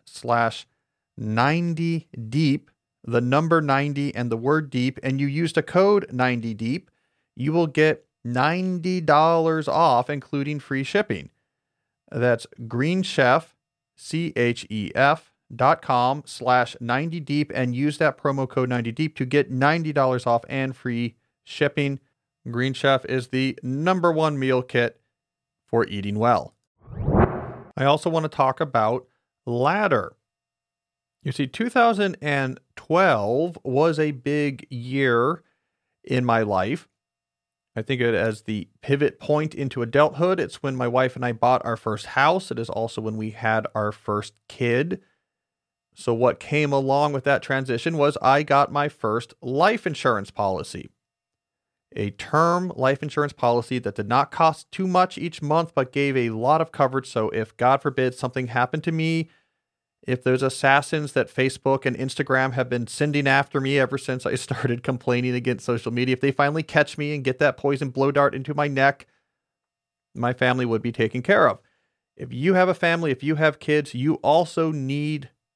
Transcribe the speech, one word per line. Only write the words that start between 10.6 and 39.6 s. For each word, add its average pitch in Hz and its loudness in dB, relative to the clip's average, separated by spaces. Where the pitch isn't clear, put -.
shipping. 131 -4
That's 120 0
Green 147 0
Chef, 143 0
C - -6
H 120 -2
E 104 -6
F 143 0
dot 127 2
com 127 0
slash 123 0
ninety 143 -4
deep, 143 -2
and 123 -2
use 143 -2
that 151 0
promo 135 -2
code 127 -2
ninety 120 -2
deep 156 -4
to 135 -4
get 139 2
ninety 151 0
dollars 131 0
off 117 2
and 131 -6
free 120 -6
shipping. 143 -2
Green 123 -2
Chef 135 2
is 127 -4
the 131 -2
number 170 0
one 156 0
meal 131 2
kit 123 -2
for 117 0
eating 101 -6
well. 117 0
I - -2
also 151 2
want 160 -2
to 156 -4
talk 135 0
about 127 0
Ladder. 135 0
You 135 -2
see, 143 -2
two 220 -4
thousand 226 2
and 139 -2
twelve 156 2
was 147 2
a 151 0
big 143 -4
year 127 0
in 127 0
my 113 2
life. 104 -2
I 113 -6
think 123 -2
of 120 2
it 117 2
as 110 -2
the 107 -6
pivot 139 0
point 151 -2
into 131 -6